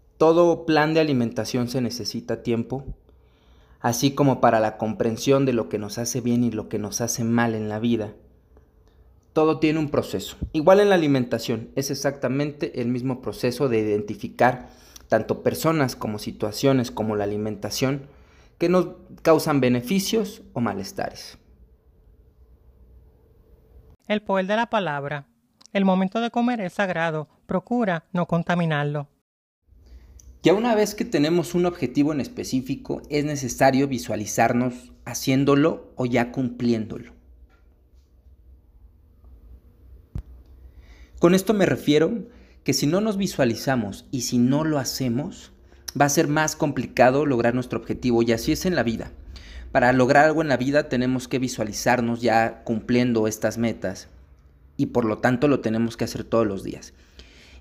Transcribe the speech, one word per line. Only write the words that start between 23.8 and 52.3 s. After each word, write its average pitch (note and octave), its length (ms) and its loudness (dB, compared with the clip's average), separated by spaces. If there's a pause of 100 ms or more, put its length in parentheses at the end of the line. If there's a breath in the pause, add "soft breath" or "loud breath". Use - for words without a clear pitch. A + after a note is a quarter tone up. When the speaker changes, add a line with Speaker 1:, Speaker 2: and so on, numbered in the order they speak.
Speaker 2:
El G#3 160 -2
poder F#3+ 240 0
de G#3 80 0
la A#3 140 0
palabra. D3 580 -4 (460)
El G3 120 2
momento F#3+ 360 2
de A#3 100 -4
comer A#3+ 300 0
es F3 120 -6
sagrado. E3 540 -2 (180)
Procura F#3 640 -2
no F3 140 0
contaminarlo. D#3 840 -2 (1300 soft breath)
Speaker 1:
Ya D#3 100 6
una A3+ 220 2
vez G#3 200 0
que A3 80 -6
tenemos E3 520 0
un F3 100 2
objetivo C#3+ 480 0
en C#3 80 -4
específico, B2+ 880 -6
es D3 160 0
necesario C3+ 640 2
visualizarnos A#2+ 1080 -2 (120)
haciéndolo C#3 920 0
o B2+ 100 -2
ya A#2+ 260 0
cumpliéndolo. A#2+ 800 -4 (4000 soft breath)
Con F3+ 160 6
esto F#3+ 180 2
me G3 120 4
refiero D3+ 600 2 (380 loud breath)
que C#3 100 0
si - 120 0
no E3+ 160 2
nos G#3+ 160 -2
visualizamos B2 920 -2
y B2+ 100 -4
si B2+ 160 -2
no C3+ 260 4
lo D#3 140 0
hacemos, C3 760 -4 (480 soft breath)
va C#3+ 60 6
a C#3+ 40 4
ser D3+ 180 2
más D3+ 280 0
complicado C3+ 680 2
lograr A#2+ 300 2
nuestro A#2+ 240 -4
objetivo, A#2+ 420 2
y A#2 100 2
así A2+ 200 0
es D3+ 140 -2
en F3+ 100 0
la B2 80 2
vida. A2+ 280 -4 (600 loud breath)
Para B2+ 220 6
lograr C#3 320 6
algo D#3 160 2
en D#3 80 -2
la B2+ 80 4
vida C#3+ 320 0
tenemos B2+ 380 0
que C3+ 120 -2
visualizarnos A#2 800 -2
ya A2+ 420 2